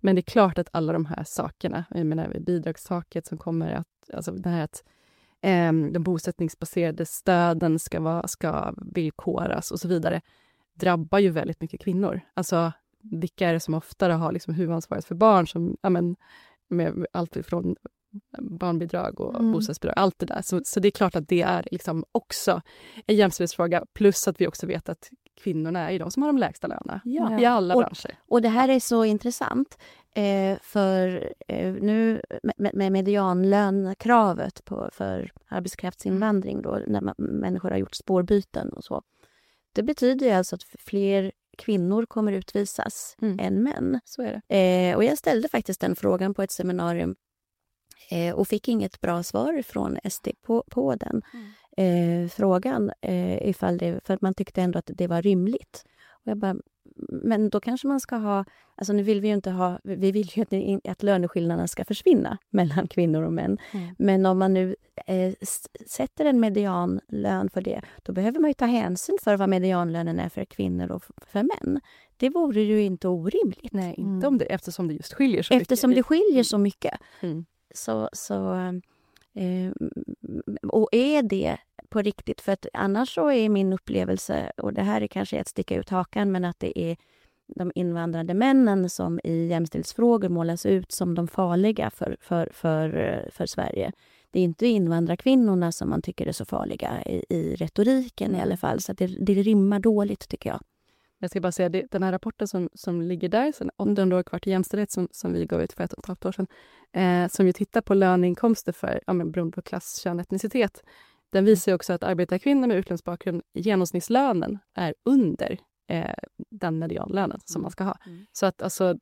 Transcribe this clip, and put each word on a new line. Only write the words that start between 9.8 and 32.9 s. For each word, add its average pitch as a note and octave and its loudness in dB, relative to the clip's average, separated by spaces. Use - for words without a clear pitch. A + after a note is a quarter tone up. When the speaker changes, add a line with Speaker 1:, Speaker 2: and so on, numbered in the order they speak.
Speaker 1:
så E3+ -6
vidare, E3 0
drabbar F3 0
ju G3 6
väldigt D#3+ -4
mycket - -10
kvinnor. F#3 -2
Alltså, E3+ 0
vilka F3+ -4
är E3 4
det E3 0
som D#3+ -4
oftare F3 0
har D#3+ 0
liksom E3+ -4
huvudansvaret E3 -2
för - -8
barn F#3 6
som, E3+ -2
ja, F#3+ 2
men, F3 0
med E3+ -2
allt E3+ -6
ifrån F3 -4
barnbidrag E3+ -4
och - -4
Speaker 2:
Mm. A3+ 4
Speaker 1:
bostadsbidrag, G#3+ -2
allt F#3+ 4
det F3 -4
där. - -6
Så, F3+ -2
så - -2
det G3 4
är G3+ 2
klart F#3 0
att D#3 -4
det F3 2
är F3 0
liksom E3 -4
också - 0
en G#3+ 6
jämställdhetsfråga, F3 2
plus G3+ 4
att F3 -2
vi F3+ 4
också - -6
vet - -6
att - -12
kvinnorna E3 -2
är - -4
ju F#3 -2
de E3+ -6
som C4 -2
har D4 2
de C#4+ 4
lägsta - -2
lönerna - -8
Speaker 3:
Ja. A#3 0
Speaker 1:
i A#3+ 6
alla G#3 4
Speaker 3:
Och B3 8
Speaker 1:
branscher. - -4
Speaker 3:
och A#3 4
det A3+ 4
här B3 4
är C4 6
så A3+ 2
intressant, A#3+ 0
eh, G3 2
för, F#3+ 0
eh, F#3 -2
nu A3 2
med, - -2
med, G3+ 0
med G3 2